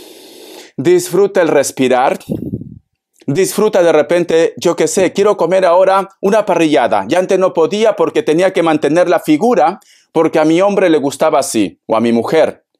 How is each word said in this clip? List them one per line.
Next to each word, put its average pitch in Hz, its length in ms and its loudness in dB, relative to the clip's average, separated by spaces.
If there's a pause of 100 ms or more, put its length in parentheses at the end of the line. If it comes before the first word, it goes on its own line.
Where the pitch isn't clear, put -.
(760)
disfruta 180 680 0
el 156 60 0
respirar, 135 680 0 (1120)
disfruta 190 560 0
de 165 80 2
repente, 165 640 0
yo 170 180 -2
qué 160 140 0
sé, 185 240 -2
quiero 202 240 0
comer 185 280 0
ahora 190 440 2 (120)
una 208 240 0
parrillada. 143 640 0
Y 147 60 -2
antes 185 240 0
no 185 160 0
podía 202 400 0
porque 156 300 -2
tenía 180 280 0
que 170 120 -2
mantener 160 440 0
la 165 120 0
figura, 175 580 0 (320)
porque 160 300 0
a 156 40 2
mi 160 160 2
hombre 196 300 0
le 156 80 2
gustaba 151 400 -2
así, 107 480 -4
o 110 100 -2
a 113 40 0
mi 117 120 0
mujer. 127 520 0 (160)